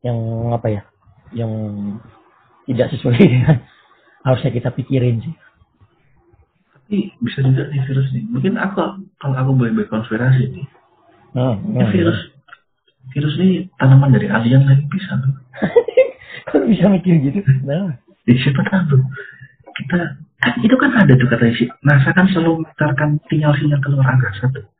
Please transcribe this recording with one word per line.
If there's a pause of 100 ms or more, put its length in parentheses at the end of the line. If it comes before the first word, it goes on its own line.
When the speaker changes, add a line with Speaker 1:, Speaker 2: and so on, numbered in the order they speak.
Speaker 1:
yang (320)
apa
ya, (500)
yang (1120)
tidak
sesuai
<laughs>
dengan (680)
harusnya
kita
pikirin
sih. (1400)
Speaker 2:
Tapi (220)
bisa
juga
nih
virus
nih.
Mungkin
aku, (380)
kalau
aku
boleh
berkonspirasi (100)
nih. (680)
Speaker 1:
Hmm, (100)
Speaker 2:
Ini
Speaker 1:
hmm.
Speaker 2:
virus, (920)
virus
ini (260)
tanaman
dari
alien
lagi
bisa
tuh. (240)
Speaker 1:
<laughs>
Kok
bisa
mikir
gitu? (220)
Nah. (260)
Speaker 2:
Ya,
siapa
tahu
tuh. (680)
Kita, (380)
kan
itu
kan
ada
tuh
katanya
sih. (140)
nasa
kan
selalu
memancarkan
sinyal-sinyal
ke
luar
angkasa
tuh. (140)